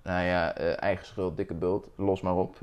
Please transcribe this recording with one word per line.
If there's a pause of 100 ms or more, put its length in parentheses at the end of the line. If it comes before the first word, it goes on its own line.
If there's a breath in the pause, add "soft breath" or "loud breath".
"Nou
ja,
eh,
eigen
schuld,
dikke
bult,
los
maar
op,